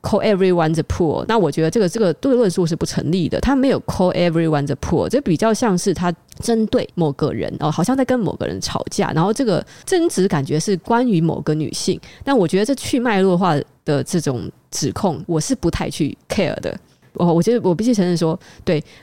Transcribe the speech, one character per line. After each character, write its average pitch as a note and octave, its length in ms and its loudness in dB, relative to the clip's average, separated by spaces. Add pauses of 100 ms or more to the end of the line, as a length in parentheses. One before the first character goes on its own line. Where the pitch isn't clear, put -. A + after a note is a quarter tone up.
call - 220 0
everyone F3+ 500 2
the D#3 100 0
poor， D3 440 0
那 A3+ 100 2
我 F3 120 2
觉 D#3 140 -2
得 D#3+ 80 2
这 A#3+ 80 2
个， G3 80 4
这 G3 140 -4
个， F3+ 140 2
这 - 140 -2
个 C4 60 4
论 A3+ 160 4
述 F3 160 0
是 D#3+ 80 0
不 - 100 -4
成 - 240 -4
立 F3 200 0
的。 - 100 -2
他 C4+ 160 2
没 C4+ 140 2
有 E3 140 2
call - 300 0
everyone D#3+ 520 0
the C3+ 100 -2
poor， C3+ 320 -2
这 C4+ 140 0
比 F3 160 0
较 A3 160 2
像 G#3 240 0
是 F#3 160 0
他 F3 200 -2 (280)
针 A3+ 240 2
对 A3 200 0 (100)
某 D#3 180 0
个 - 180 -2
人， - 300 -4
哦， D3+ 100 0
好 D#3+ 100 -2
像 A#3+ 140 0
在 C4+ 80 0
跟 B3+ 160 0
某 G3+ 160 -2
个 - 100 -6
人 C3+ 140 -6
吵 - 320 -6
架， - 220 -2
然 D#3+ 100 2
后 G3 80 2
这 C4 140 -2
个 G3+ 200 0 (200)
争 F4 240 2
执 F#3 180 0
感 D3 180 0
觉 C#3+ 140 0
是 G3 180 0
关 A#3 320 0
于 F3 120 2
某 E3 180 0
个 D#3 140 -2
女 D#3 180 -4
性。 - 260 -4 (280)
但 C#4 120 2
我 F#3+ 80 4
觉 F3+ 140 0
得 G#3+ 60 2
这 C4+ 100 0
去 - 240 -2
脉 A3+ 220 2
络 F#3 160 4
化 F3 180 2 (300)
的 C#3+ 180 0
这 - 160 -2
种 B2 320 -4 (180)
指 - 220 -4
控， E3 360 -4
我 E3 120 0
是 B3+ 160 -2
不 E3 160 -2
太 D#3+ 180 -4
去 D3+ 260 -4 (120)
care - 320 -2
的。 - 180 -8 (400)
哦， E3+ 160 4
我 E3 80 4
觉 A#3 160 2
得 F#3+ 120 0
我 F3+ 40 2
必 D#3+ 80 -2
须 A#3+ 120 2
承 G3 120 2
认 F3 120 0
说， D#3+ 200 0 (280)
对， D#3+ 180 0 (200)